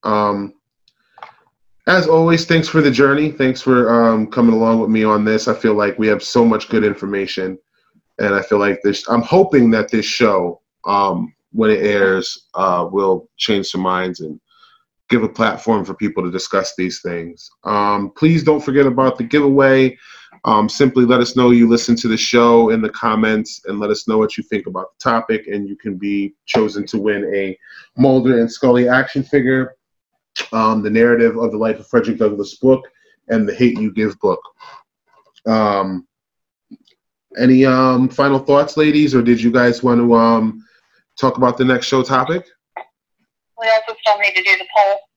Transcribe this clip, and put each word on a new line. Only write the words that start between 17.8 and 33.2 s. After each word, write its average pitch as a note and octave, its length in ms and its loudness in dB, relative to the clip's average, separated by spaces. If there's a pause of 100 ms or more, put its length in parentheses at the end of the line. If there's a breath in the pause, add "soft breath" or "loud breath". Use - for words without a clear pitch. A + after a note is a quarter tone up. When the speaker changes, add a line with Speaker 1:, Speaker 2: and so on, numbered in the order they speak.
Speaker 1:
please D#3 280 0
don't D3+ 160 2
forget C#3 260 2
about C3 320 0
the A#2+ 60 -6
giveaway. C3+ 720 2 (460 loud breath)
Um, G#2+ 240 2
simply C3 360 4
let A#2+ 160 4
us A#2+ 140 -2
know B2 160 4
you A#2+ 180 6
listen A#2 280 2
to A#2 120 -4
the A2 80 0
show A#2 540 4
in A2+ 100 0
the G#2+ 100 -4
comments A2 760 -2
and G2+ 140 -8
let G#2 100 -4
us - 160 -4
know A2 120 -2
what G#2+ 200 -2
you G#2+ 60 -10
think G#2 240 -8
about F#2 280 -12
the - 60 -20
topic, A2+ 460 -2
and G2+ 200 -8
you G2 60 -12
can G2 220 -10
be G2+ 380 -6 (120)
chosen G#2 400 -2
to A2+ 120 -8
win G2+ 260 -4 (100)
a G2 240 -6 (400 loud breath)
Mulder B2+ 400 2
and A#2 120 0
Scully B2 380 0
action C3+ 360 -2
figure, C3 500 0 (760)
um, A2 280 0
the G#2 100 -4
narrative A#2 460 2
of A2+ 140 -4
the G#2 80 -8
life A2 220 -4
of - 80 -20
Frederick A#2 300 -2
Douglass G#2 360 -2
book, C3 340 0 (400)